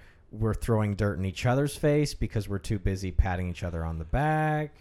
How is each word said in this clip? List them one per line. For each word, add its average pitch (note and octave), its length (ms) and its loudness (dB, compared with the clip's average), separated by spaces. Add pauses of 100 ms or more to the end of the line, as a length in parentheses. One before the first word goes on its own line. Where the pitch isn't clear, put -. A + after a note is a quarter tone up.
(320)
we're G#2+ 220 2
throwing G#2+ 420 2
dirt G#2 200 2
in F#2+ 80 -2
each F#2+ 220 -2
other's C#3 300 2
face D3 360 2
because G#2+ 360 -2
we're G2+ 100 -2
too G#2 220 -2
busy F#2 320 -2
patting F2+ 360 2
each E2+ 140 -8
other E2+ 220 -6
on E2 160 -6
the D#2+ 40 -8
back? D3+ 760 -2